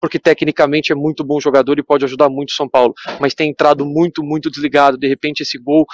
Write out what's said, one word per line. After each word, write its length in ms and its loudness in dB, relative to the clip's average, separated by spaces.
porque 160 -4
tecnicamente 760 0
é 40 0
muito 280 -4
bom 160 -4
jogador 380 2
e 60 -2
pode 220 0
ajudar 240 2
muito 200 -6
o 60 -6
São 120 -4
Paulo, 260 2
mas 160 -2
tem 160 -2
entrado 340 2
muito, 380 -2
muito 260 -4
desligado, 480 0
de 100 -4
repente 340 -4
esse 180 -10
gol 340 2